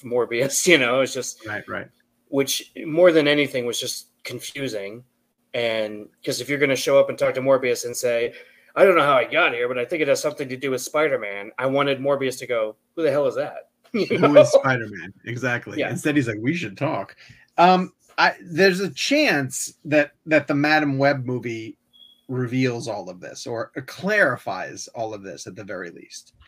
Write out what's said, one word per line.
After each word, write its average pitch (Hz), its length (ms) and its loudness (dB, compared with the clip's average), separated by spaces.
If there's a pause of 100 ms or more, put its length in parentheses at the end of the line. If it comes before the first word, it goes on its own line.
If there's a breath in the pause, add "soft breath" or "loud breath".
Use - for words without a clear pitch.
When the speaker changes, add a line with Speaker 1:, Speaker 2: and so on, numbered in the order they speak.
Speaker 1:
Morbius, 120 640 -2
<laughs> - 0 -
you 170 120 6
know, 127 220 2
it's 127 140 -2
just - 320 -10
Speaker 2:
Right, 104 200 -8
right. 98 220 -10 (400)
Speaker 1:
which - 440 -2 (140)
more 165 240 6
than 156 160 4
anything 135 400 0
was 117 140 -6
just - 300 -10 (120)
confusing. 120 800 -10 (520)
And 110 540 -4 (160)
'cause 135 160 -4
if 120 80 -8
you're 143 100 -2
gonna 139 180 2
show 139 220 2
up 139 100 4
and 127 100 -8
talk 135 160 2
to 131 60 -4
Morbius 127 440 2
and 120 120 -8
say, 120 380 -2 (400 loud breath)
"I 170 100 6
don't 185 120 6
know 147 80 6
how 139 120 4
I 120 80 2
got 151 300 0
here, 120 140 -2
but 123 100 -4
I 120 60 -2
think 156 180 -4
it 143 60 0
has 131 120 2
something 147 280 -6
to 127 80 -8
do 135 160 -4
with 127 100 -4
Spider-Man," 110 760 -2
I 127 80 -2
wanted 139 340 0
Morbius 135 400 -2
to 123 80 -12
go, 110 260 -2 (220)
"Who 170 60 -4
the 151 100 2
hell 139 160 0
is 113 80 -4
that?" 123 420 -8
<laughs> - 140 -18
You 196 140 -2 (120)
Speaker 2:
Who 185 140 4
Speaker 1:
know? - 80 12
Speaker 2:
is - 100 6
Spider-Man? 113 640 0 (120)
Exactly. 117 520 -6
Speaker 1:
Yeah. 113 120 -4
Speaker 2:
Instead, 147 260 -2
he's 139 100 4
like, 107 140 -4
"We 131 140 -2
should 113 220 -8
talk." 135 380 -6 (420 loud breath)
Um, 180 360 6 (260)
I, 180 240 4
there's 180 380 2
a 190 100 -4
chance 170 840 0 (100)
that, 147 280 2 (140)
that 151 220 2
the 151 60 0
Madam 147 440 2
Web 139 260 2
movie 117 520 -6 (520)
reveals 123 600 -2
all 101 220 -8
of 90 100 -16
this - 260 -14
or 117 240 -6 (160)
clarifies 120 1040 -2
all 110 260 -8
of 101 80 -14
this 92 240 -14
at 98 100 -14
the 104 80 -14
very 92 260 -12
least. - 420 -20 (160)